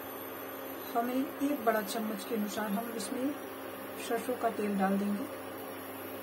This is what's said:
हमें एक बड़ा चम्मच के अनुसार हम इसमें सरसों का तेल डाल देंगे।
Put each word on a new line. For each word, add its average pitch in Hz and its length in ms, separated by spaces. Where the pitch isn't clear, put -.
हमें 247 200
एक 269 500
बड़ा 220 180
चम्मच 214 420
के 247 100
अनुसार 208 360
हम 226 260
इसमें 262 340
सरसों 240 280
का 233 140
तेल 208 280
डाल 196 200
देंगे। 202 280